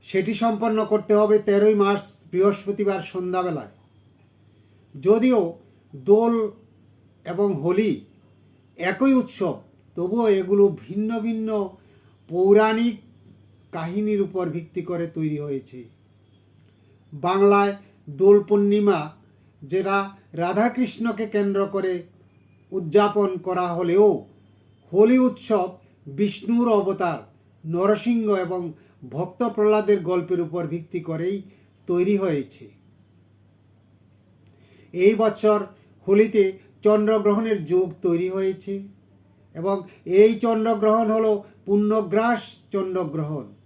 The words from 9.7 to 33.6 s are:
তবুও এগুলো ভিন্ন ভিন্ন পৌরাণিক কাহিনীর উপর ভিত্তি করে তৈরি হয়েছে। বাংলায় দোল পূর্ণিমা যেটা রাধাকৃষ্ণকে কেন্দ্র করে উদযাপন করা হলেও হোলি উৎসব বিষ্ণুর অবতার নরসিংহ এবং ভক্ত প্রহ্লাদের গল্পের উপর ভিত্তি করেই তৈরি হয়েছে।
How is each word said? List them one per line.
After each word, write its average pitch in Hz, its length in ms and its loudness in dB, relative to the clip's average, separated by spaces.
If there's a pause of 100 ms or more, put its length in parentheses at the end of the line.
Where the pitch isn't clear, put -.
তবুও 208 300 -2 (140)
এগুলো 202 240 4 (200)
ভিন্ন 208 260 -6 (100)
ভিন্ন 220 280 -6 (840)
পৌরাণিক 214 640 4 (760)
কাহিনীর 196 500 -4
উপর 180 220 -4 (100)
ভিত্তি 165 280 -8
করে 170 240 -6 (100)
তৈরি 151 300 -4
হয়েছে। 131 340 -10 (1300)
বাংলায় 202 600 2 (360)
দোল 190 280 6 (120)
পূর্ণিমা 202 520 2 (640)
যেটা 190 340 -4 (380)
রাধাকৃষ্ণকে 220 1000 -2
কেন্দ্র 202 260 0 (140)
করে 190 180 -2 (800)
উদযাপন 196 580 2 (160)
করা 180 200 -2 (100)
হলেও 185 320 4 (840)
হোলি 220 260 6
উৎসব 214 500 0 (380)
বিষ্ণুর 208 640 -2 (100)
অবতার 180 420 -4 (440)
নরসিংহ 208 640 0 (180)
এবং 180 140 -6 (540)
ভক্ত 180 260 -8 (140)
প্রহ্লাদের 208 440 2 (120)
গল্পের 180 360 -2
উপর 170 160 -6 (100)
ভিত্তি 170 280 -8
করেই 165 360 -6 (520)
তৈরি 180 280 0
হয়েছে। 156 480 -4 (2250)